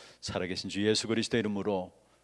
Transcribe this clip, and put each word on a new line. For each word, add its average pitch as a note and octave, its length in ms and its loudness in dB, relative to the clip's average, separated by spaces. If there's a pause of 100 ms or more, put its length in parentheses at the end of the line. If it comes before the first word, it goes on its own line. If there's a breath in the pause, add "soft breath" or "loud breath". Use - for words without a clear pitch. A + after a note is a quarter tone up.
(200 loud breath)
살아계신 F#2 500 -4
주 G2 160 0
예수 G#2+ 220 4
그리스도 A2+ 300 2
이름으로 G2+ 560 0 (300 soft breath)